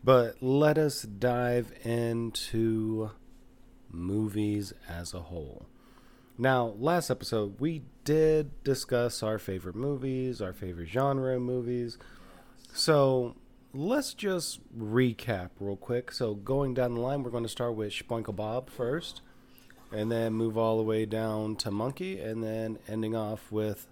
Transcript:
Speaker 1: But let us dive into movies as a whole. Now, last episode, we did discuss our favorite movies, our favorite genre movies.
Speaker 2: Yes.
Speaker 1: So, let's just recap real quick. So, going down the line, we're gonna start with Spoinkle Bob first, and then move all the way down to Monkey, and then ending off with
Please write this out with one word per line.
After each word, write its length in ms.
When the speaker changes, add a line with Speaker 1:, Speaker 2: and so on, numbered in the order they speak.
Speaker 1:
But 380
let 360
us 260
dive 680
into 1300
movies 840
as 260
a 100
whole. 420
Now, 420
last 300
episode, 500
we 240
did 580
discuss 580
our 160
favorite 380
movies, 680
our 120
favorite 360
genre 500
movies. 600
Speaker 2:
Yes. 800
Speaker 1:
So, 560
let's 400
just 460
recap 720
real 160
quick. 360
So, 220
going 400
down 220
the 60
line, 220
we're 80
gonna 160
start 280
with 180
Spoinkle 420
Bob 360
first, 500
and 200
then 220
move 240
all 200
the 60
way 220
down 520
to 120
Monkey, 500
and 240
then 440
ending 280
off 360
with 400